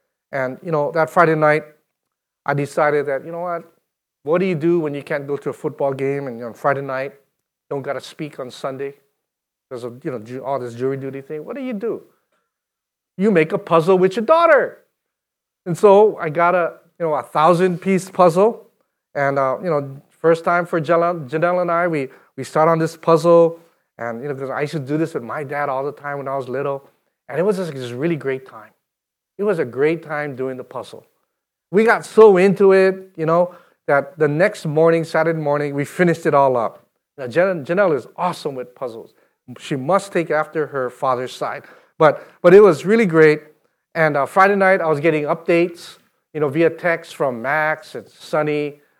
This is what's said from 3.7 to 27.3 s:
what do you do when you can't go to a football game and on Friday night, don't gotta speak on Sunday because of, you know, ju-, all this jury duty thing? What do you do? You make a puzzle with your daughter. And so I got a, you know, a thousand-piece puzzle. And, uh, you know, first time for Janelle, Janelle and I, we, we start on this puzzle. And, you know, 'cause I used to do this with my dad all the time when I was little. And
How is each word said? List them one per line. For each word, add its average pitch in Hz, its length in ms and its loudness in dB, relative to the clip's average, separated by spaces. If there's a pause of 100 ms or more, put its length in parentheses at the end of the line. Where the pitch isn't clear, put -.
what 160 140 0
do 190 80 0
you 185 80 -2
do 170 260 0
when 147 140 -4
you 143 80 -10
can't 143 240 -8
go 143 100 -4
to 139 140 -8
a - 20 -4
football 139 400 -4
game 139 340 -4
and 120 160 -12
on 113 120 -12
Friday 139 280 -2
night, 135 320 -8 (560)
don't 143 120 -6
gotta 131 180 -8
speak - 380 -14
on 127 120 -12
Sunday 139 440 -10 (720)
because 123 160 -12
of, 123 200 -14
you 165 60 -8
know, 127 80 -8
ju-, 123 260 -14
all 135 140 -4
this 120 160 -10
jury 131 220 -4
duty 135 240 -10
thing? 151 240 -12
What 233 120 -12
do 277 60 -10
you 254 100 -8
do? 202 300 -8 (1160)
You 196 140 0
make 160 220 2
a 196 60 -2
puzzle 170 400 2
with 185 180 2
your 233 80 -2
daughter. 320 600 2 (840)
And 175 100 -4
so 202 420 6
I 165 120 -6
got 175 240 2
a, 175 240 -2 (200)
you 170 80 -4
know, 156 80 -2
a 131 80 -4
thousand-piece 180 880 0
puzzle. 185 560 2 (480)
And, 139 240 -2
uh, 131 240 0
you 180 80 -4
know, 139 380 -4
first 165 360 2
time 175 220 0
for 170 140 -4
Janelle, 170 480 0
Janelle 175 340 -2
and 175 80 -2
I, 170 160 0
we, 147 220 -4 (280)
we 131 80 -10
start 160 240 2
on 165 100 2
this 160 180 -4
puzzle. 165 640 4 (380)
And, 117 240 -10
you 147 60 -8
know, 143 60 -8
'cause 131 160 -10
I 127 120 -6
used 147 100 -4
to 160 80 -4
do 143 180 -4
this 160 160 -4
with 147 80 -8
my 123 220 -10
dad 143 240 -6
all 135 160 -4
the 143 80 -8
time 143 260 -10
when 139 100 -10
I 135 80 -4
was 127 120 -8
little. 139 400 -6 (400)
And 131 100 -8